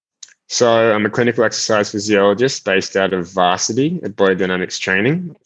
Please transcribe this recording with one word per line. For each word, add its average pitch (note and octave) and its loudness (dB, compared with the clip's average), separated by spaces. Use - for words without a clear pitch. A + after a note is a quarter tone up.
So A2+ 2
I'm G#2+ 0
a G#2 -2
clinical A#2+ 0
exercise G#2 0
physiologist G2+ 0
based F#2+ -2
out F#2+ 0
of F2+ -4
Varsity A2 0
at G#2 -10
Body F#2+ 4
Dynamics F#2 -2
Training. C#3+ -2